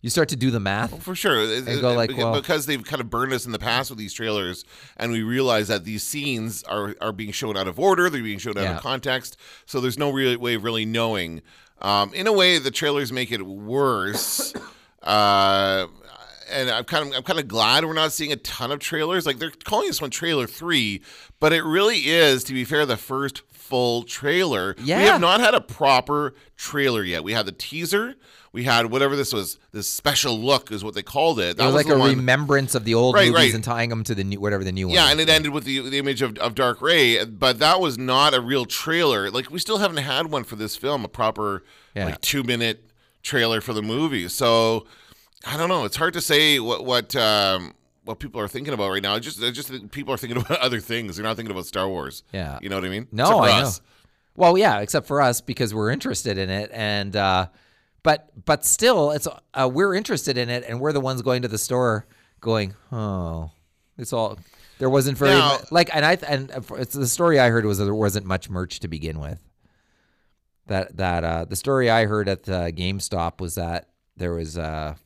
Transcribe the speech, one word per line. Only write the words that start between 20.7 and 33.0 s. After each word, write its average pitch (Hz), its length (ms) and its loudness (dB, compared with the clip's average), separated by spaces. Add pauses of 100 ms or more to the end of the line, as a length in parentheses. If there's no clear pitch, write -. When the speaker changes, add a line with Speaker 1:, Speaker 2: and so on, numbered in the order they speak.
Speaker 2:
but 151 120 4
it 165 100 2
really 170 460 2
is, 151 360 6
to 131 80 -8
be 127 120 -2
fair, 151 220 0
the 120 100 0
first 135 520 -6
full 120 560 -2
trailer. 139 800 -2
Speaker 1:
Yeah. 160 160 0
Speaker 2:
We - 80 4
have 381 140 6
not 180 200 4
had 240 140 6
a - 60 4
proper 143 760 2 (220)
trailer 131 460 0
yet. 85 220 -4
We 98 80 -4
had 110 140 0
the 95 60 -8
teaser. 175 600 -4 (380)
We 120 120 -6
had 117 220 2
whatever 139 300 2
this 139 160 -2
was, 101 260 -4 (140)
this 104 200 -6
special 135 480 0
look 123 320 0
is 101 100 -6
what 104 120 -8
they 101 80 -6
called 147 380 0
it. 87 160 0
That 113 80 2
Speaker 1:
It - 20 4
was 135 80 4
Speaker 2:
was 147 100 4
Speaker 1:
like - 40 -2
Speaker 2:
the 147 80 6
Speaker 1:
a - 20 6
Speaker 2:
one 135 180 6
Speaker 1:
remembrance 135 580 2
of 117 100 0
the 113 100 2
old 123 200 4